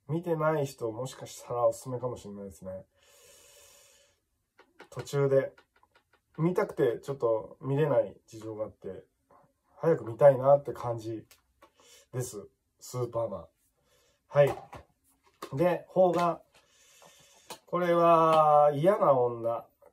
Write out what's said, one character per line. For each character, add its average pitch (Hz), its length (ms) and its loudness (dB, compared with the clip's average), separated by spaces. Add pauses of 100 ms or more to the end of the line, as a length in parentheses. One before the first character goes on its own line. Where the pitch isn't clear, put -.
見 165 140 -6
て 175 140 -4
な 156 240 -2
い 139 60 -2
人、 117 260 -8
も 127 160 -10
し - 80 -16
か 127 100 -16
し - 200 -20
た - 80 -12
ら 120 140 0
お 143 60 2
す - 100 -16
す 135 60 -10
め 127 100 -8
か 123 80 -6
も 120 100 -8
し - 100 -20
れ 101 60 -14
な 101 80 -14
い 98 40 -14
で 98 60 -16
す 87 120 -20
ね。 95 220 -14 (2000)
途 - 140 -14
中 139 260 -2
で、 135 240 2 (840)
見 170 160 0
た 202 140 -2
く - 80 -16
て - 240 0
ち - 120 -12
ょ - 20 -8
っ 135 40 -10
と 113 440 -4
見 135 160 -4
れ 151 100 0
な 123 140 0
い 98 140 -10 (120)
事 113 120 -20
情 110 160 -12
が 107 100 -8
あ - 20 -10
っ 98 40 -16
て、 92 340 -16 (720)
早 160 180 0
く 110 100 -8
見 113 120 -12
た 143 120 8
い 135 80 6
な 139 180 4
っ 143 80 -2
て 120 100 -10
感 120 240 -8
じ 110 280 -12 (880)
で 127 80 -8
す。 - 280 -14 (300)
ス - 180 -14
ー 120 100 -4
パ 113 180 -6
ー 104 40 -10
マ 98 80 -10
ン。 - 80 -16 (840)
は 143 160 4
い。 131 120 2 (960)
で、 165 400 0
邦 180 180 4
画。 170 300 -2 (1300)
こ 175 120 -4
れ 175 140 0
は、 160 800 6
嫌 175 240 2
な 165 160 4
女。 117 520 -2 (280)